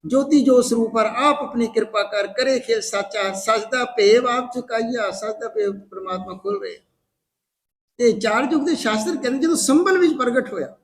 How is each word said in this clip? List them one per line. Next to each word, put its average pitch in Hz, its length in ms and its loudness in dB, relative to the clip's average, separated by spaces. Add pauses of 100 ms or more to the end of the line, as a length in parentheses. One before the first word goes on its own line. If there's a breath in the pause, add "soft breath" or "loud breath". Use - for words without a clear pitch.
"ਜੋਤੀ 269 380 4
ਜੋ 254 180 6
ਸਰੂਪ 226 320 0
ਪਰ 220 120 2
ਆਪ 269 320 2
ਆਪਣੀ 233 300 -2
ਕਿਰਪਾ 214 360 -2
ਕਰ, 202 240 -4
ਕਰੇ 262 320 0
ਖੇਲ 226 220 0
ਸਾਚਾ, 202 520 -4
ਸਜਦਾ 220 520 -2
ਭੇਵ 226 420 4
ਆਪ 247 280 -2
ਝੁਕਾਈਆ।" 233 560 -4
ਸਜਦਾ 214 380 -8
ਭੇਵ 202 300 -4
ਪ੍ਰਮਾਤਮਾ 185 580 -10
ਖੋਲ 202 240 -6
ਰਹੇ - 140 -12
ਆ। - 40 -20 (1160)
ਤੇ 240 140 4
ਚਾਰ 220 400 0
ਯੁਗ 311 100 2
ਦੇ 302 140 0
ਸ਼ਾਸਤਰ 214 400 -2
ਕਹਿੰਦੇ 262 240 -4
ਜਦੋਂ 330 160 2
ਸੰਭਲ 359 420 2
ਵਿੱਚ 339 160 4
ਪ੍ਰਗਟ 247 400 -2
ਹੋਇਆ 147 300 -8